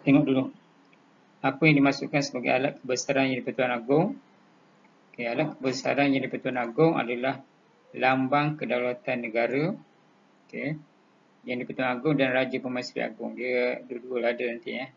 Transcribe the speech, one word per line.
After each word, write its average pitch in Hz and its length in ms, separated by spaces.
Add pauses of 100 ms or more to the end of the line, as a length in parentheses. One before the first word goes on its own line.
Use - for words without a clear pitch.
Tengok 143 240
dulu. 131 240 (960)
Apa 139 240
yang 143 160
dimaksudkan 143 400
sebagai 127 240
alat 131 320
kebesaran 131 480
Yang 123 160
di-Pertuan 123 320
Agong? 139 300 (1040)
Okey, 120 160
alat 139 240
kebesaran 127 560
Yang 135 220
di-Pertuan 127 260
Agong 143 400
adalah 123 480 (480)
lambang 131 640
kedaulatan 123 640
negara. 120 560 (720)
Okey. 147 320 (640)
Yang 123 160
di-Pertuan - 320
Agong 139 240
dan 131 160
Raja 131 240
Pemaisuri 123 480
Agong. 113 320
Dia 123 480
dua-dua 123 400
lah 117 80
ada 123 160
nanti, 117 220 (100)
ya. 139 160